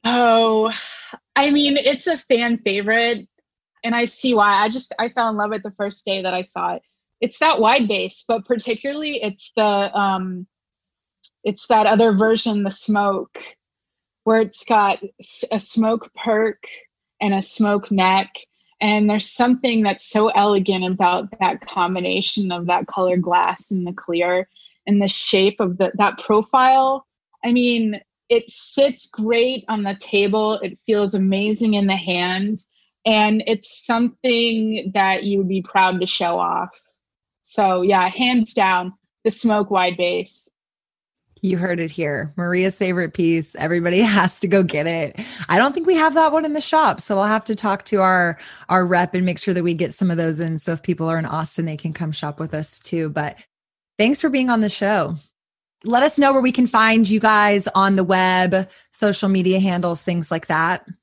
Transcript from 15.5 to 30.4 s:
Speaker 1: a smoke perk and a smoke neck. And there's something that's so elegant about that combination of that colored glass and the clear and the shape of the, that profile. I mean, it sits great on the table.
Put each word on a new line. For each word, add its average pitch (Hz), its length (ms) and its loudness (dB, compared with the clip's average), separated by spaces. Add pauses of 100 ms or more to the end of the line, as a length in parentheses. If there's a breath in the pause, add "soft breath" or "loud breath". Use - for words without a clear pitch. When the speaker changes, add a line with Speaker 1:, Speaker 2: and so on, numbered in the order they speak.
Speaker 1:
a 214 80 -4
smoke 226 560 -2
perk 220 480 -2 (560)
and 202 140 0
a 190 80 -2
smoke 208 500 -2
neck. 190 420 2 (460)
And 208 280 2
there's 208 220 -2
something 247 540 2
that's 196 200 -2
so 214 260 2
elegant 196 540 2
about 185 440 0 (100)
that 185 220 -2
combination 185 920 -2
of 175 160 -6
that 175 220 -2
colored 180 340 0
glass 175 480 0
and 180 160 -4
the 180 60 -8
clear 180 560 -2 (400 soft breath)
and 202 120 4
the 202 60 2
shape 196 540 0
of 185 180 -2
the, 185 160 0
that 202 240 0
profile. 262 880 2 (380)
I 240 80 0
mean, 233 480 0 (280)
it 233 220 0
sits - 580 -2
great 233 600 -2
on 214 160 -4
the 196 100 -4
table. 208 600 0